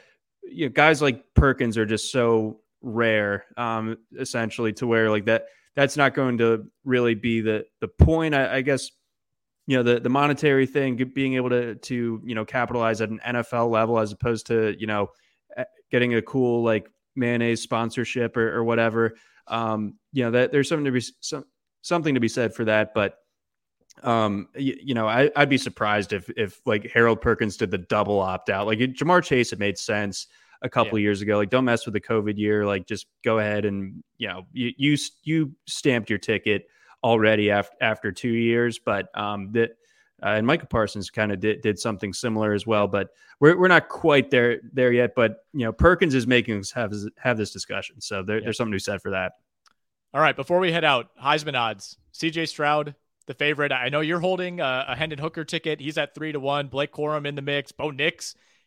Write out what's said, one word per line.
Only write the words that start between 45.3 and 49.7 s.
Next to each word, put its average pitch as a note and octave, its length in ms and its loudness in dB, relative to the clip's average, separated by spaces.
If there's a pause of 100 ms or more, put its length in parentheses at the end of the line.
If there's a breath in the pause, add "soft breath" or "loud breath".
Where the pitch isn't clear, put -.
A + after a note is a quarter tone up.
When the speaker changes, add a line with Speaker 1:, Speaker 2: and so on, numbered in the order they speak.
Speaker 1:
you C3+ 100 -2
know, A2 80 -4
Perkins E3+ 420 4
is B2 120 2
making A#2 320 2
us G2 140 -8
have, A2 200 -6 (240)
have B2 220 -2
this G#2 140 -4
discussion. - 500 -10
So G2 200 -8
there, G#2+ 140 -2
Speaker 2:
Yeah. G#2+ 80 -4
Speaker 1:
there's A2 140 -6
something A2+ 140 -2
to G2 40 -2
be F#2+ 40 -2
said G2 200 -6
for G2+ 120 -8
that. F#2 200 -4 (800)